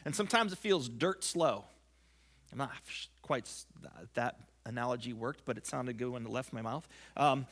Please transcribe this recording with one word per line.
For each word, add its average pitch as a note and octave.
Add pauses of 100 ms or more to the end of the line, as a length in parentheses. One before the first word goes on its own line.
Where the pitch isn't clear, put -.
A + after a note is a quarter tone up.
And D3+
sometimes G#3+
it F3+
feels E3
dirt D3
slow. C3+ (880)
I'm -
not C#3 (140)
sh-, - (160)
quite C3+
s-, - (160)
th-, -
that A#2+ (260)
analogy A#2+
worked, A#2
but A#2
it -
sounded B2+
good B2
when B2
it A2
left B2
my A2+
mouth. A#2+ (260)
Um, C#3